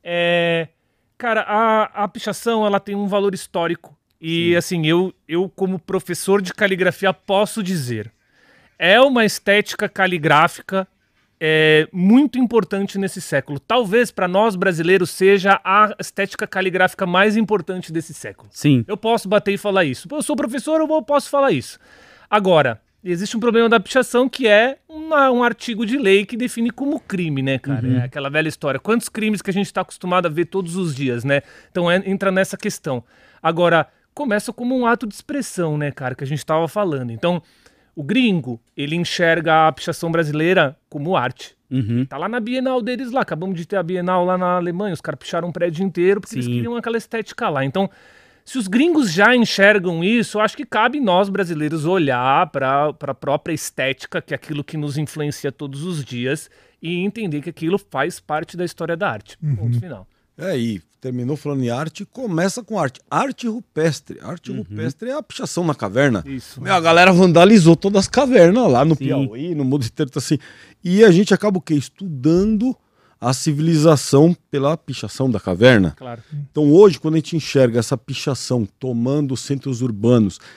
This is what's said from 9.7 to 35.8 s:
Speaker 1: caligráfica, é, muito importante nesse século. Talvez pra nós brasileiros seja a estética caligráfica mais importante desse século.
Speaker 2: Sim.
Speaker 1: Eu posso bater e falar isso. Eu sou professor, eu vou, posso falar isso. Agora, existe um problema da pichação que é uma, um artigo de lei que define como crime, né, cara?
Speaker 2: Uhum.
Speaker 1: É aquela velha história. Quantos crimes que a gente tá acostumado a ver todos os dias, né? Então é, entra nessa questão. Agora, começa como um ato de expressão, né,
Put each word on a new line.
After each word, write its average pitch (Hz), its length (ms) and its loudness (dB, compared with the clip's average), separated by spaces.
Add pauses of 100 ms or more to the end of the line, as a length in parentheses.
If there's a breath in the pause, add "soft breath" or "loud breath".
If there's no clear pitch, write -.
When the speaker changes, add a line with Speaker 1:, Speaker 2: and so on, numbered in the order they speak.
Speaker 1:
caligráfica, 180 960 0 (560)
é, 156 480 4
muito 233 480 4
importante 202 600 -2
nesse 196 220 -6
século. 143 380 -4
Talvez 226 520 0
pra 185 180 -4
nós 196 260 2
brasileiros 180 560 2
seja 196 540 4
a 208 340 2
estética - 480 -6
caligráfica 185 600 -2
mais 190 300 4
importante 185 540 -2
desse 160 220 -8
século. - 400 -16
Speaker 2:
Sim. 131 340 2
Speaker 1:
Eu 208 100 -6
posso 226 320 -2
bater 202 260 2
e 202 40 -4
falar 190 280 0
isso. 131 260 -6
Eu 294 100 -4
sou 294 140 -2
professor, 285 440 -2
eu 311 60 2
vou, 311 160 0
posso 285 280 -2
falar 277 200 2
isso. 139 280 -4 (500 soft breath)
Agora, 165 500 2 (240)
existe 185 360 -6
um - 20 -2
problema 233 300 2
da 226 100 4
pichação 254 480 0
que - 180 -4
é 220 300 4 (100)
uma, 311 440 0
um 247 120 0
artigo 233 440 -4
de 233 100 -2
lei 202 300 2
que 240 100 -12
define 233 340 -4
como 277 300 -6
crime, 165 400 -4
né, 135 180 -2
cara? 131 280 -4
Speaker 2:
Uhum. 127 100 2
Speaker 1:
É 123 80 0
aquela 139 240 -8
velha 156 200 0
história. 139 300 -4
Quantos 220 300 -2
crimes 214 320 -4
que - 80 -8
a 196 60 -4
gente 196 180 -2
tá 196 80 -4
acostumado 180 460 -2
a 165 40 0
ver 160 140 -2
todos 175 320 -6
os 175 180 -4
dias, 123 300 -4
né? 139 160 0 (300 soft breath)
Então 175 200 -2
é, 185 140 0
entra 196 260 -2
nessa 190 280 -2
questão. 139 440 -8 (400 soft breath)
Agora, 165 440 2 (260)
começa 233 400 -4
como 247 260 -4
um 247 60 -2
ato 233 220 0
de 202 80 -12
expressão, 170 640 -6
né, 147 120 -4